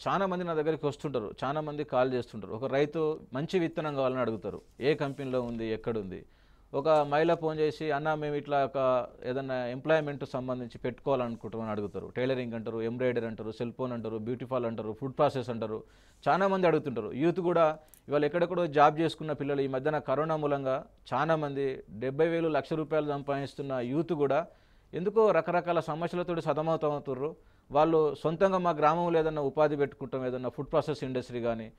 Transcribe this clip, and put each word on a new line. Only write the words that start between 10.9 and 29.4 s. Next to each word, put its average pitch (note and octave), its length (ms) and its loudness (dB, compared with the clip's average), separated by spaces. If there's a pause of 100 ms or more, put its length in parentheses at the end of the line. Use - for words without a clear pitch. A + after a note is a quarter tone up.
అడుగుతారు. G2 380 -4 (100)
టైలరింగ్ B2+ 360 -2
అంటారు, A2+ 280 -6
ఎంబ్రాయిడరీ B2 460 0
అంటారు, A2 240 -8
సెల్ A#2 260 -6
ఫోన్ B2+ 160 -4
అంటారు, A2+ 240 -4
బ్యూటీ A#2+ 280 -6
పార్లర్ A#2+ 260 -2
అంటారు, A2 200 -6 (100)
ఫుడ్ C3+ 160 -6
ప్రాసెస్ C3 320 2
అంటారు. A2 340 -4 (400)
చాలా E3+ 240 4
మంది F#3+ 200 4
అడుగుతుంటారు. C#3 460 0
యూత్ E3 260 2
కూడా E3+ 260 4 (420)
ఇవాళ D3 180 2
ఎక్కడెక్కడో F3 420 0
జాబ్ D3+ 320 6
చేసుకున్న D#3+ 340 -2
పిల్లలు C#3 280 -2
ఈ C#3 60 0
మధ్యన C3+ 300 -2
కరోనా C#3+ 380 0
మూలంగా C#3+ 420 0 (360)
చాలా D3+ 220 2
మంది C#3 540 -2
డెబ్బై C3 380 0
వేలు, E3 200 0
లక్ష D3 260 0
రూపాయలు D#3 340 0
సంపాదిస్తున్న C#3 640 -4
యూత్ C3 400 -2
కూడా C#3+ 260 2 (540)
ఎందుకో G#3 380 4
రకరకాల E3+ 480 2
సమస్యలతోటి E3+ 600 -2
సతమతమవుతుర్రు. D3 840 0 (440)
వాళ్ళు D#3 520 6
సొంతంగా F#3 340 4
మా F3 140 2
గ్రామంలో D#3+ 480 4
ఏదన్నా D#3 220 0